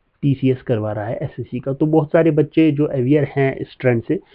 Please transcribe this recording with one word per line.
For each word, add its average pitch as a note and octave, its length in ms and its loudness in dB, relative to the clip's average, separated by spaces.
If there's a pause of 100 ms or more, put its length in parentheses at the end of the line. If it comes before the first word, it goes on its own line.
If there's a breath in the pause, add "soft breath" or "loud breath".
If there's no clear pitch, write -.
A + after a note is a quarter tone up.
(220)
टीसीएस C3 380 0
करवा G#2+ 300 -2
रहा G#2+ 140 -6
है B2 120 -6
एसएससी B2 420 -10
का। C#3 140 -6
तो D#3 120 -2
बहुत D#3 260 2
सारे E3 200 4
बच्चे D3+ 400 2
जो C#3+ 140 0
aware C#3 380 2
हैं C3+ 320 -2
इस - 240 -12
trend A#2+ 240 0
से, E3 160 -2 (160 soft breath)